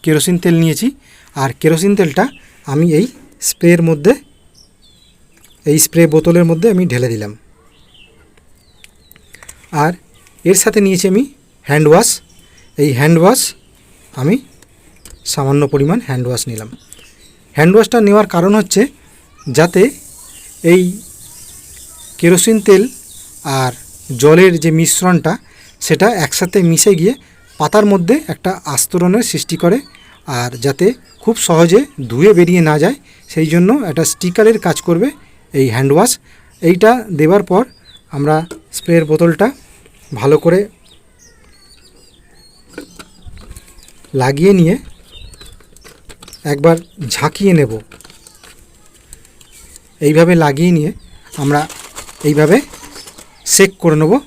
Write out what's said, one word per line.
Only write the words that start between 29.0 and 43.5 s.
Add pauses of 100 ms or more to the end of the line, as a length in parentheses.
সৃষ্টি
করে, (640)
আর (140)
যাতে (380)
খুব (120)
সহজে (320)
ধুয়ে
বেরিয়ে
না
যায়, (360)
সেই
জন্য (200)
একটা
স্টিকারের
কাজ (100)
করবে (520)
এই
হ্যান্ড
ওয়াশ। (500)
এইটা (280)
দেওয়ার
পর (520)
আমরা (420)
স্প্রের
বোতলটা (720)
ভালো
করে (3500)